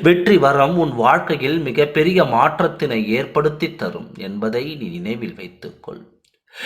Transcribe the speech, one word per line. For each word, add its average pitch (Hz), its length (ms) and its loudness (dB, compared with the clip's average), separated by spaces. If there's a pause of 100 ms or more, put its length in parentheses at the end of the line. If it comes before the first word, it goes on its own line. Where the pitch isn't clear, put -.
வெற்றி 175 360 6
வரம் 139 400 4
உன் 156 160 0
வாழ்க்கையில் 143 680 0
மிகப்பெரிய 156 640 2
மாற்றத்தினை 139 840 0
ஏற்படுத்தி 147 680 -2
தரும் 90 420 -10
என்பதை 107 460 -4 (120)
நீ 127 140 -10
நினைவில் 95 460 -8
வைத்துக்கொள். - 800 -18 (500)